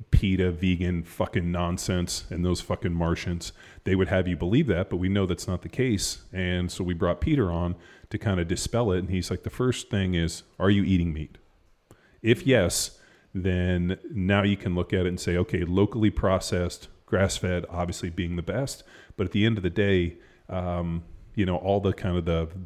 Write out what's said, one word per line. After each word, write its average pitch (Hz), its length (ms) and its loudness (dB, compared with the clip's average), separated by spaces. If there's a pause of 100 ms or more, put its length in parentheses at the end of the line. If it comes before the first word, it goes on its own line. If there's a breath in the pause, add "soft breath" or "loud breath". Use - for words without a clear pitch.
(100)
peta 92 400 4
vegan 87 520 0
fucking 85 500 -2
nonsense 87 800 -2
and 87 120 -4
those 87 200 0
fucking 87 320 -4
Martians, 85 580 -2 (320 loud breath)
they 95 100 0
would 95 140 2
have 92 180 2
you 90 80 -2
believe 95 320 0
that, 92 220 0
but 101 80 -4
we 92 140 0
know 98 160 2
that's 87 200 -4
not 90 140 -4
the - 80 -12
case. - 540 -2 (100)
And 90 400 -2
so - 100 -6
we 90 120 -2
brought 85 260 0
Peter 139 320 2
on 87 240 -2 (320 loud breath)
to - 80 -6
kinda 92 300 0
dispel 98 460 0
it, 90 80 2
and 87 100 -4
he's 92 200 -2
like, 92 120 -6
"The - 80 -8
first - 400 -2
thing 92 240 0
is, 82 280 0 (160)
are 92 120 4
you 101 140 4
eating 85 280 2
meat? 76 240 -10 (840 soft breath)
If 113 240 2
yes, 113 520 2 (360 soft breath)
then 90 640 0 (120)
now 101 320 2
you 101 140 4
can 90 180 -2
look 90 200 -2
at 92 100 2
it 90 40 2
and 87 120 -4
say, 87 160 0
"Okay, 87 280 0
locally 101 460 2
processed, 90 800 -2 (160)
grass-fed, 90 640 0
obviously 87 400 -4
being 85 280 -4
the 85 60 -2
best." 113 420 -4 (340 loud breath)
But 98 80 0
at - 60 -6
the 104 120 4
end 113 140 4
of 92 40 -4
the 90 80 0
day, 92 460 2 (320 loud breath)
um, 87 560 -4 (320)
you 98 100 2
know, 87 100 2
all 98 240 2
the 95 120 2
kind 90 260 -2
of 85 60 -2
the, 82 240 0 (180)